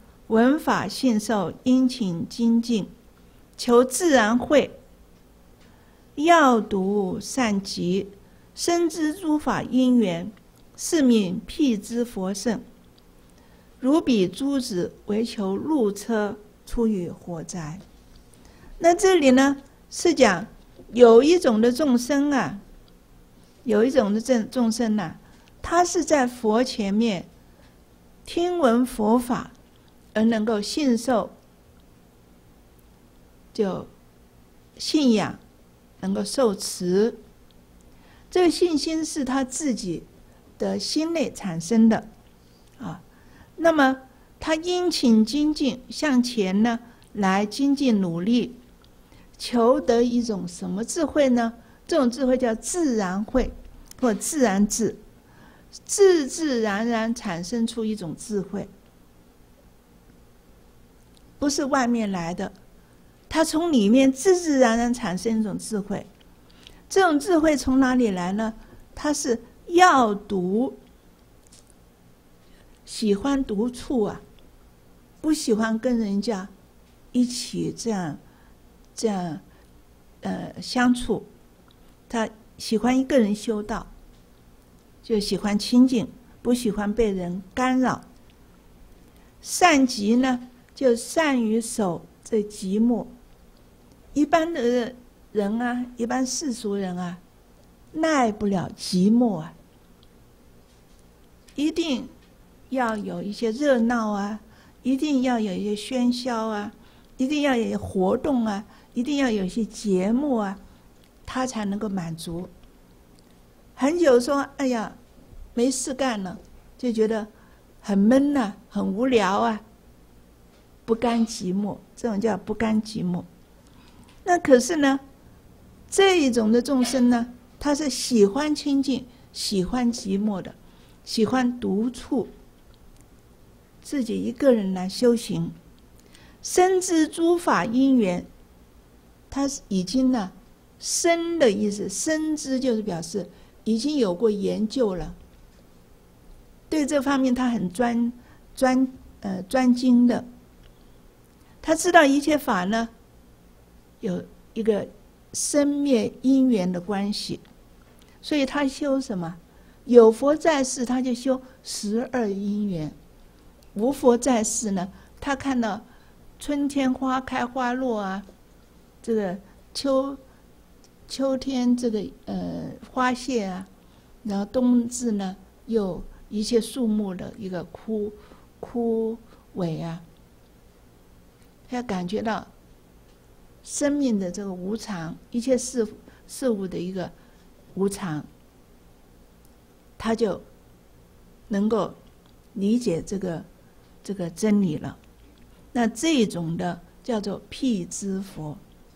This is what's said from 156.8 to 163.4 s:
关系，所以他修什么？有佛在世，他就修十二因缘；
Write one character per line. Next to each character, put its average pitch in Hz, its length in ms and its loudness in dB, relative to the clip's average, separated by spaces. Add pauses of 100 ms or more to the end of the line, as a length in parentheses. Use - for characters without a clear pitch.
关 202 320 -4
系， - 280 -8 (840)
所 302 160 -2
以 269 80 2
他 285 200 -2
修 269 320 -2
什 233 200 -6
么？ 170 180 -8 (480)
有 233 260 10
佛 269 240 0
在 302 300 0
世， 254 220 -4
他 254 160 -2
就 254 100 -2
修 262 300 -4 (200)
十 220 480 -6
二 247 160 -2
因 202 440 -6
缘； 160 180 -6 (840)